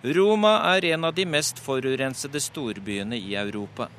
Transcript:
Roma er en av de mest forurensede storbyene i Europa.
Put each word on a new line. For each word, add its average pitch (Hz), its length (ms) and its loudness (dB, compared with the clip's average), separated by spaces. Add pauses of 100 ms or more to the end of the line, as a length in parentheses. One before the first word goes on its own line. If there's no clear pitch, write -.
(140)
Roma 208 380 6 (240)
er 175 160 2
en 165 160 0
av 160 80 -2
de 190 100 0
mest 151 320 0
forurensede 131 800 -2
storbyene 104 800 -4
i 101 160 -6
Europa. 104 540 -6 (100)